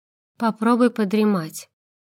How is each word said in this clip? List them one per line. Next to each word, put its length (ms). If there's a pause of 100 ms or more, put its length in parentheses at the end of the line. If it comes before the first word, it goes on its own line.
(380)
«Попробуй 520
подремать», 800 (400)